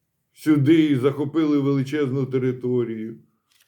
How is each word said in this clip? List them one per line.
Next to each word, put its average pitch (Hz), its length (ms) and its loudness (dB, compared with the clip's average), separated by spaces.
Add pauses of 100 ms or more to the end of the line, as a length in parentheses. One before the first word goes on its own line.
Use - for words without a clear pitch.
(340)
сюди 156 520 4
і 147 100 2
захопили 147 640 0
величезну 139 640 -2
територію. 123 960 -4 (480)